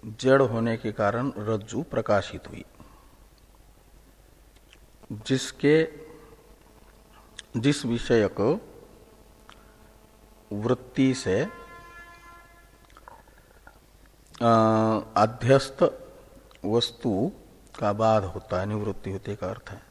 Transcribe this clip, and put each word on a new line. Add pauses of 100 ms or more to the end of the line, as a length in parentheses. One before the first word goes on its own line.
जड़
होने
के
कारण
रज्जु
प्रकाशित
हुई। (2500)
जिसके, (1700)
जिस
विषयक (1900)
वृत्ति
से, (2750)
अ, (680)
अध्यस्त (600)
वस्तु (480)
का
बाध
होता
है,
निवृत्ति
होते
का
अर्थ
है